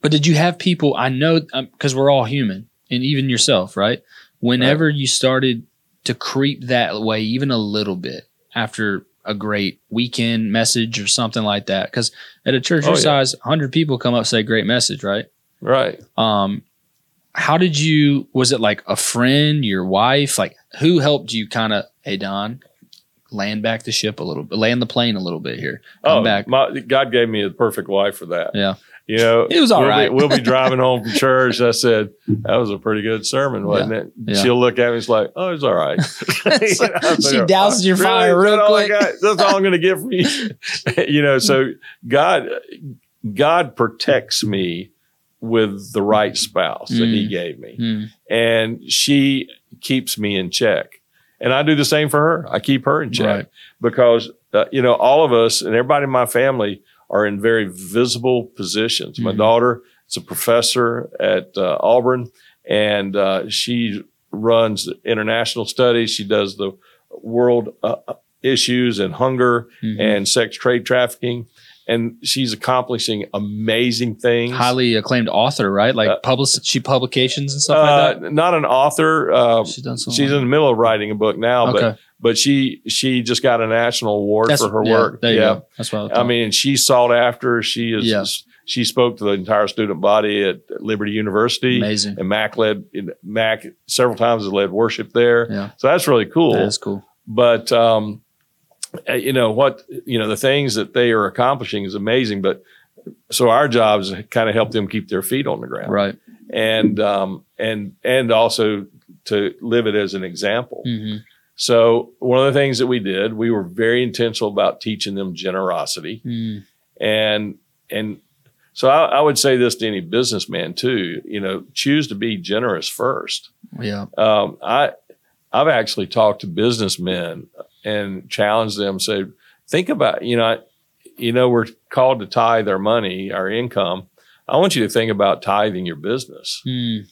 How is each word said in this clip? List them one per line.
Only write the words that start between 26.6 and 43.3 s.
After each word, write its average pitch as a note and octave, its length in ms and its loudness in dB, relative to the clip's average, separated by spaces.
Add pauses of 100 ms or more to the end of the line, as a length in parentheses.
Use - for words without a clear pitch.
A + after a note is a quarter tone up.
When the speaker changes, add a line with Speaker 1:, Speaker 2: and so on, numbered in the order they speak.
Speaker 2:
God C3 240 0
gave A#2 180 2
me G#2+ 140 -2
the G2 80 -2
perfect - 380 -2
wife G2 280 0
for E2+ 100 -14
that. E2+ 280 -4
Speaker 1:
Yeah. G2 200 0 (340)
Speaker 2:
You A2 100 -2
know, A#2 300 4
Speaker 1:
It E4+ 120 2
was B3+ 100 4
all E3+ 120 6
Speaker 2:
we'll G#2 80 4
be, - 20 4
Speaker 1:
right. G#2+ 200 2
Speaker 2:
we'll C#3+ 160 4
be - 120 2
driving B2+ 400 2
home B2+ 220 2
Speaker 1:
<laughs> - 20 -12
Speaker 2:
from A2+ 80 -6
church. C3 480 2
I A#2+ 100 4
said, A2+ 400 2 (160)
"That A2 300 0
was A#2 140 0
a G2+ 80 -6
pretty G#2+ 240 -2
good A2 220 -4
sermon, C3 400 -2
wasn't G#2 280 0
Speaker 1:
Yeah. A2 80 -4
Speaker 2:
it?" - 120 -12 (120)
Speaker 1:
Yeah. G#2 180 -2
Speaker 2:
She'll B2 160 4
look B2 220 2
at A#2+ 100 2
me, A#2 80 -2
it's A2+ 100 -8
like, A2 280 2
"Oh, F#3 160 -4
it's D3+ 100 -6
all A2+ 120 2
right." D#2 240 0
<laughs> - 460 -6
You - 60 2
know, - 80 2
Speaker 1:
<laughs> G#3+ 100 0 (480)
She D#4 60 -2
Speaker 2:
so, C#3 240 2
Speaker 1:
douses F#3+ 380 2
your F#3 120 4
Speaker 2:
"Really? F#3+ 120 2
Speaker 1:
fire F3+ 360 4
Speaker 2:
Is G#3 60 6
that - 60 -
Speaker 1:
real G#3+ 40 2
Speaker 2:
all G#3 140 6
I G#3 120 4
Speaker 1:
quick. G#3 140 0
Speaker 2:
got? F3 120 0 (100)
That's G#3 200 2
all G3 140 4
I'm G3 60 2
gonna F#3 160 2
get F3+ 200 2
from G#3+ 140 -8
you?" F#3 140 2 (800)
<laughs> - 20 -6
You D3 140 2
know, C#3 160 4
so C3+ 320 2 (380)
God, D3 400 2 (840)